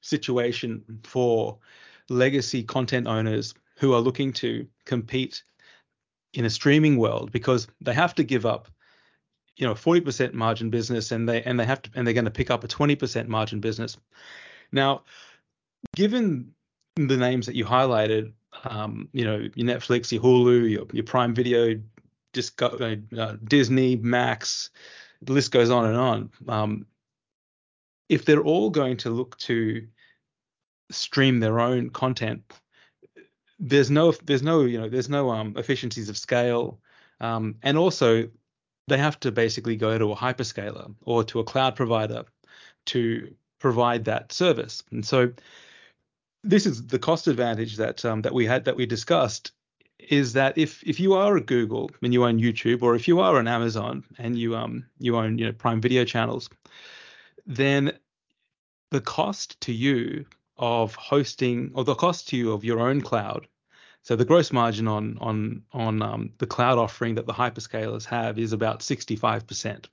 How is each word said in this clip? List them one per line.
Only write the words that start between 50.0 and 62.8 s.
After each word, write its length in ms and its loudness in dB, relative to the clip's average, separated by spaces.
that 240 2
if, 240 -2
if 180 -4
you 140 4
are 240 4
a 20 2
Google 500 -2
and 100 0
you 140 6
own 120 4
YouTube, 440 2
or 120 6
if 140 -2
you 120 6
are 180 6
an 100 2
Amazon 560 -2
and 200 -4
you, 160 -2
um, 300 -8
you 180 0
own, 220 0
you 80 -2
know, 60 -4
Prime 280 -2
Video 240 4
channels, 460 -4
then 460 0
the 100 0
cost 600 -6
to 120 -6
you 540 -2
of 380 0
hosting, 800 0
or 100 -2
the 100 2
cost 340 -2
to 80 -4
you 160 0
of 120 -4
your 160 0